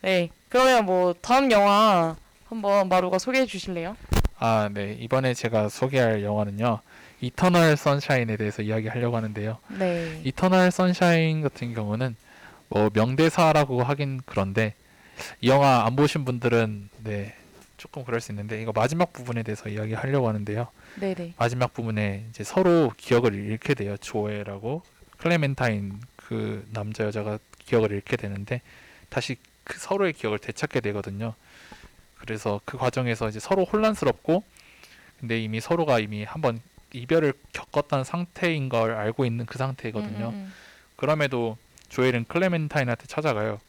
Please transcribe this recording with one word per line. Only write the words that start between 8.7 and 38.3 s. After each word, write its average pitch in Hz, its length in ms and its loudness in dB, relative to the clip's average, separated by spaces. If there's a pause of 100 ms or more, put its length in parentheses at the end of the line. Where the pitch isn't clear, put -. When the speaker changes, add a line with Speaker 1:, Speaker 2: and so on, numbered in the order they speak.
Speaker 2:
하는데요. 107 400 -6 (220)
Speaker 1:
네. 170 460 -4
Speaker 2:
이터널 185 460 4
선샤인 170 680 2
같은 120 320 -6
경우는 113 420 -4 (540)
뭐 104 240 4
명대사라고 139 920 4
하긴 135 420 -4
그런데 104 480 0 (680)
이 117 80 0
영화 131 360 6
안 120 100 0
보신 147 300 2
분들은, 117 640 0 (140)
네, 104 300 -6 (440)
조금 - 260 -14
그럴 117 160 -2
수 - 140 -14
있는데 107 280 -8
이거 113 120 -6
마지막 139 400 0
부분에 120 300 -6
대해서 110 260 -8
이야기하려고 110 580 -2
하는데요. 107 400 -4 (320)
Speaker 1:
네네. 180 380 -6
Speaker 2:
마지막 123 360 -2
부분에 107 560 -4
이제 113 140 -12
서로 170 540 4
기억을 120 380 4
잃게 107 380 -4
돼요. 101 240 -4
조엘하고 104 840 -6 (340)
클레멘타인 123 840 -2 (160)
그 107 560 -8
남자 107 320 -6
여자가 104 340 -6 (200)
기억을 110 320 2
잃게 101 260 -4
되는데 101 440 -6 (480)
다시 127 280 -6 (260)
그 - 160 -14
서로의 196 340 0
기억을 107 260 -4
되찾게 - 420 -6
되거든요. 104 520 -6 (880)
그래서 107 460 -4
그 - 120 -12
과정에서 120 520 -2
이제 107 100 -8
서로 190 260 0
혼란스럽고 208 800 0 (760)
근데 113 220 -2
이미 110 200 -4
서로가 151 380 2
이미 104 240 -6
한번 120 380 -4 (320)
이별을 139 400 2 (200)
겪었다는 - 520 -2
상태인 170 640 -4